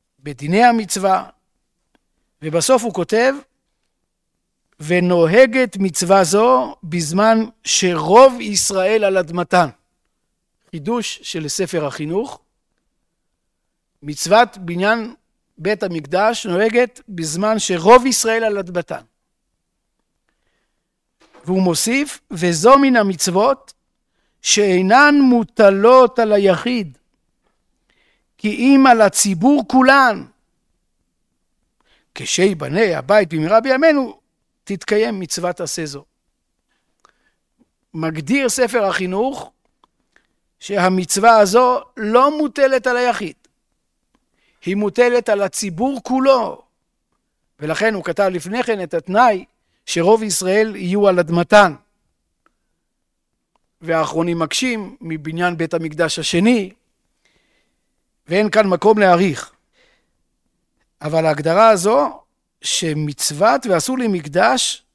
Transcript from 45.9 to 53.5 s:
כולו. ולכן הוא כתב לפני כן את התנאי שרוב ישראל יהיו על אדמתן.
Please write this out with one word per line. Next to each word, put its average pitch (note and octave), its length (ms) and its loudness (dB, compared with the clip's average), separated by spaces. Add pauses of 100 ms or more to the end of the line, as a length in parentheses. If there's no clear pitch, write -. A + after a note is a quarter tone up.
כולו. B3+ 600 -2 (1000)
ולכן D#3+ 340 -2
הוא F3+ 100 -8
כתב F#3+ 280 -2
לפני F#3 300 -6
כן G#3+ 200 -4
את E3+ 120 -8
התנאי G3 500 0 (420)
שרוב G3+ 360 0
ישראל G3+ 540 -2
יהיו G3 320 0
על F3+ 100 2
אדמתן. E3+ 560 4 (2000)